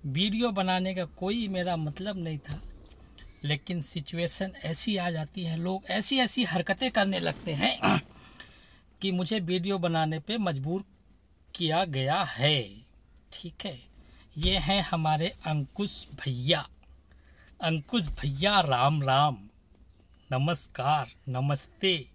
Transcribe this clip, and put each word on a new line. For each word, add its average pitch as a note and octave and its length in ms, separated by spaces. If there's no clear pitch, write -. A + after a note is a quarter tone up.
वीडियो G#3 460
बनाने F#3 420
का F3+ 100
कोई G#3+ 320
मेरा F3+ 280
मतलब F3+ 420
नहीं D#3+ 220
था, D3 200
लेकिन D3+ 380
सिचुएशन E3+ 680
ऐसी E3 320
आ F3 140
जाती D#3+ 340
है, E3 120
लोग F#3 340
ऐसी G#3 280
ऐसी B3 260
हरकतें F#3 460
करने G3 300
लगते E3+ 340
हैं F#3+ 440
<clears throat> - 1040
कि F#3+ 100
मुझे F#3 280
वीडियो F3+ 380
बनाने D#3+ 420
पे A3 180
मजबूर E3+ 460
किया E3 320
गया C#3+ 440
है। C#3 320
ठीक - 340
है, C#3+ 120
ये F3+ 220
हैं F#3+ 260
हमारे D#3+ 480
अंकुश D#3 580
भैया। C3+ 500
अंकुश D#3+ 560
भैया D3 460
राम C#3+ 400
राम, C3+ 360
नमस्कार, C#3 800
नमस्ते। C#3+ 680